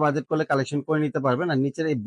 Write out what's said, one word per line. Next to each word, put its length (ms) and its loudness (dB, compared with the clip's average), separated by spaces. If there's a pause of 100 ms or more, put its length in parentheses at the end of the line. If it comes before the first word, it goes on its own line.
বাজেট 260 2
করলে 200 2
কালেকশন 360 0
করে 200 2
নিতে 200 -2
পারবেন। 260 2
আর 120 2
নিচের 280 -4
এই 40 -2 (100)